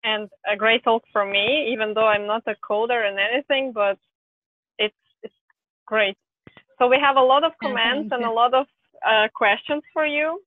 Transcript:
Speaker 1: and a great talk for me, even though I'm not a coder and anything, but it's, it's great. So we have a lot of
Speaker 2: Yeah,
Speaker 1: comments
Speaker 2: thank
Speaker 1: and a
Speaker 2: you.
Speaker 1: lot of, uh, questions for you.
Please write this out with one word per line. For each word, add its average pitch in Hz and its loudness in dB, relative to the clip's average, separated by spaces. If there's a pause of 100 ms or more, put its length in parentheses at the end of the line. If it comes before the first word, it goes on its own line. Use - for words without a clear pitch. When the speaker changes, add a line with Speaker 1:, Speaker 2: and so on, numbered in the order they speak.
Speaker 1:
and 214 -2 (240)
a 202 -2
great 226 0
talk 226 2 (100)
for 208 0
me, 226 -2
even 214 -4
though 220 2
I'm 208 0
not 220 -4
a 214 -6 (140)
coder 226 -2
and 196 -6
anything, 262 -2
but 202 -2 (800)
it's, 208 -2 (280)
it's - -16 (520)
great. 208 -2 (600)
So 247 4
we 254 4
have 277 2
a 269 6
lot 262 4
of 320 0
Speaker 2:
Yeah, 311 -6
Speaker 1:
comments 240 -2
Speaker 2:
thank - -4
Speaker 1:
and 240 -4
a 226 -2
Speaker 2:
you. 226 -4
Speaker 1:
lot 240 2
of, 269 0 (400)
uh, 220 2
questions 226 -2 (100)
for 311 -2
you. 311 -4